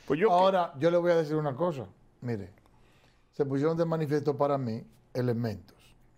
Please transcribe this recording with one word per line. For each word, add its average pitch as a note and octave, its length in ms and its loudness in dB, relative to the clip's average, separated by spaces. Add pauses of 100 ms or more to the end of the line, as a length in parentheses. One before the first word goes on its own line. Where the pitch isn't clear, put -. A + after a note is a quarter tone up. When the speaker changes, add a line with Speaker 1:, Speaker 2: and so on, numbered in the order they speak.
Speaker 1:
Pues D3 100 0
yo F#3+ 80 4
que F#3+ 80 4
Speaker 2:
Ahora, F#3 420 4
yo D3+ 140 2
le E3+ 60 4
voy F3 160 4
a - 20 4
decir D#3 220 0
una D3+ 180 -2
cosa. D3 320 -4 (340)
Mire, G#2+ 300 -6 (800)
se C#3+ 160 -2
pusieron C#3+ 300 0
de E3 80 0
manifiesto D3+ 520 0
para C#3+ 220 0
mí A#2+ 240 -6 (320)
elementos. A#2 640 -4 (420)